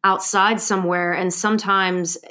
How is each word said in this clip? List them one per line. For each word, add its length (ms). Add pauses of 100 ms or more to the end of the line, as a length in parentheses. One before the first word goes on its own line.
outside 560
somewhere, 540
and 200
sometimes 840 (140)